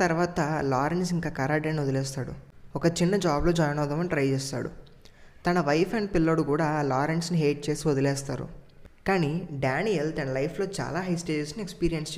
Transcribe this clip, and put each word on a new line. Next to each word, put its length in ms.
తర్వాత 380
లారెన్స్ 440
ఇంకా 220
కరాటేని 460
వదిలేస్తాడు. 480
ఒక 80
చిన్న 160
జాబ్లో 360
జాయిన్ 220
అవుదామని 320
ట్రై 200
చేస్తాడు. 360
తన 100
వైఫ్ 300
and 160
పిల్లోడు 360
కూడా 180
లారెన్స్ని 520
హేట్ 240
చేసి 220
వదిలేస్తారు. 580
కానీ 240
డానియల్ 520
తన 100
లైఫ్లో 280
చాలా 260
హై 160
స్టేజెస్ని 440
ఎక్స్పీరియన్స్ 520